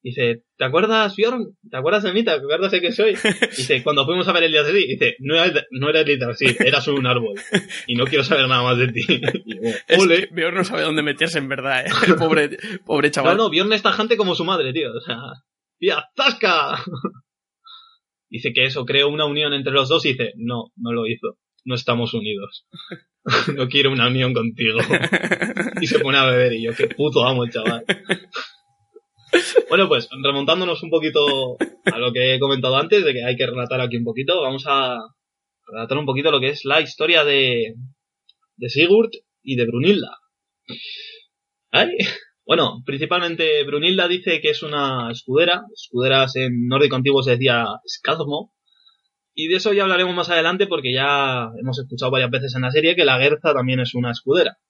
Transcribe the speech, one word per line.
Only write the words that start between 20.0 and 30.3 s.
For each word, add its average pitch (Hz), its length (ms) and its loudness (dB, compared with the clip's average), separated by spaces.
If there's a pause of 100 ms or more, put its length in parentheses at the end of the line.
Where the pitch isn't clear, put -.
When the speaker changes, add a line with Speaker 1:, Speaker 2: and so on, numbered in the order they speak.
Speaker 1:
y 147 40 2
dice, 127 280 -4
"No, 117 280 -6 (100)
no 117 180 -6
lo 113 140 -2
hizo. 110 320 -6 (260)
No 127 80 -4
estamos 120 400 -2
unidos. 104 580 -8
<laughs> - 880 -6
No 127 100 -2
quiero 135 240 2
una 131 160 2
unión 127 260 0
contigo". 117 460 -2
<laughs> 185 1000 -2
Y - 60 -2
se - 120 2
pone 135 180 2
a 135 80 6
beber 123 280 4
y 113 100 -6
yo, 113 120 -4
"Qué - 120 0
puto 139 380 0
amo 127 200 0
el 117 60 -8
chaval". - 340 -4 (1800)
Bueno, 185 180 4
pues, 135 220 0 (140)
remontándonos 151 600 0